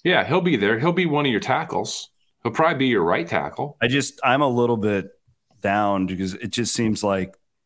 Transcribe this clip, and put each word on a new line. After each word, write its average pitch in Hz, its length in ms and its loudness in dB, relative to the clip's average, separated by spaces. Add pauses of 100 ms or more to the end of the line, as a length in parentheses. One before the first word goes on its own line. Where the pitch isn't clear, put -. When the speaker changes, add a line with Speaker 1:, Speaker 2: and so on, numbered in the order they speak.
Speaker 1:
Yeah, 160 200 2
he'll 147 160 0
be 170 160 0
there. 104 220 2
He'll 165 140 0
be 180 140 0
one 147 200 0
of 131 60 0
your 101 80 0
tackles. 131 680 -4 (340)
He'll 120 100 -2
probably 160 260 0
be 131 80 2
your 110 160 2
right 120 240 0
tackle. 107 560 -6
Speaker 2:
I 123 60 2
just, 131 340 -2
I'm 135 180 4
a 143 80 4
little 120 280 2
bit 101 340 -2 (500)
down 101 460 0
because 92 280 -4
it 107 160 -10
just 117 220 -2
seems 110 300 0
like 95 340 -2 (300)